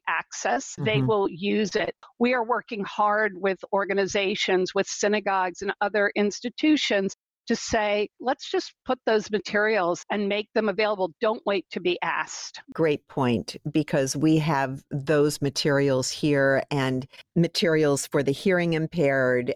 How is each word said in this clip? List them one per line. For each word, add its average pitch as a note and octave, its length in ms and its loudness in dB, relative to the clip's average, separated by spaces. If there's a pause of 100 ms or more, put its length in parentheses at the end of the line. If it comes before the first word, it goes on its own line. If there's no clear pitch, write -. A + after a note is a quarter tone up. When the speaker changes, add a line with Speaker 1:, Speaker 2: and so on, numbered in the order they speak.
Speaker 1:
access, F#3+ 680 -4
they G#3+ 200 0
Speaker 2:
Mm-hmm. C3 80 0
Speaker 1:
will A2 220 2
use G3+ 460 -2
it. F#3+ 200 -2 (240)
We B3 160 2
are B3 100 -2
working A3 400 -4
hard G#3 500 0
with F3+ 240 -2 (140)
organizations, G3 1040 0
with G3 120 0
synagogues G3 760 -2
and G3 180 -4
other G3+ 340 0
institutions G#3 1040 0 (300)
to A#3 100 0
say, G#3 540 0 (100)
"Let's C4+ 300 -4
just - 240 -4 (100)
put B3+ 220 -2
those A3 240 2
materials G#3 800 0
and G#3 180 -2
make G#3 260 -4
them A3 140 2
available. F#3+ 500 0
Don't A3 280 0
wait G3+ 240 0
to G3 100 -6
be F3 220 0
asked." - 580 -6 (140)
Speaker 2:
Great D3+ 340 0
point, A#2+ 480 0 (140)
because D3 440 0
we D#3 220 4
have C#3 540 0
those D3 500 2
materials C#3 680 2
here C#3 600 2
and C3 360 0 (280)
materials D#3+ 720 2
for D3 160 0
the C#3 100 2
hearing F3 420 2
impaired, C3+ 800 2